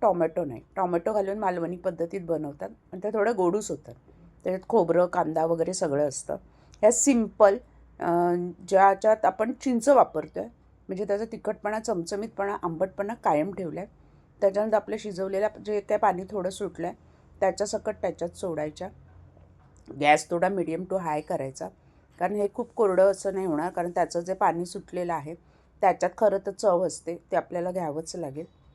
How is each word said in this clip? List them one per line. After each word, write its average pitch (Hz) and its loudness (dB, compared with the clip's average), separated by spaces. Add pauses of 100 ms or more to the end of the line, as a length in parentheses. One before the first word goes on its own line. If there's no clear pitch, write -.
टोमॅटो 175 2
नाही. 117 -10 (140)
टोमॅटो 180 0
घालून 202 -2
मालवणी 180 -2
पद्धतीत 175 -6
बनवतात 156 -6 (220)
आणि 185 -14
त्या 208 -4
थोड्या 220 2
गोडूस 190 0
होतात. 139 -12 (500)
त्याच्यात 185 -4
खोबरं, 175 4
कांदा 160 0
वगैरे 165 0
सगळं 147 0
असतं. - -6 (480)
ह्या 214 8
सिम्पल, 220 4 (440)
अं, 175 0 (160)
ज्याच्यात 196 6
आपण 220 0 (100)
चिंच 247 0
वापरतो 180 4
आहे, 214 -8 (380)
म्हणजे 196 -6
त्याचा 202 -2
तिखटपणा, 214 -6
चमचमीतपणा, 202 -6
आंबटपणा 190 -4
कायम 180 0
ठेवला 170 -8
आहे. 202 -10 (520)
त्याच्यानंतर 208 2
आपल्या 208 0
शिजवलेल्या 190 -4 (160)
जे 208 -2
काय 208 -2
पाणी 190 2
थोडं 190 -4
सुटलं 175 -8
आहे, - -8 (440)
त्याच्यासकट 202 -2
त्याच्यात 175 -4
सोडायच्या. 156 -6 (1120)
गॅस 151 4
थोडा 175 0
medium 175 -2
to 185 -4
high 156 -4
करायचा, 151 -6 (520)
कारण 196 -2
हे 202 0
खूप 240 -8
कोरडं 196 6
असं 196 -2
नाही 190 -2
होणार, 160 -2
कारण 175 -4
त्याचं 170 0
जे 175 -4
पाणी 180 0
सुटलेलं 180 -8
आहे, 156 -8 (460)
त्याच्यात 180 4
खरं 202 4
तर 196 -6
चव 185 2
असते, 165 -8
ते - -6
आपल्याला 175 -2
घ्यावंच 165 -6
लागेल. 156 -8 (300)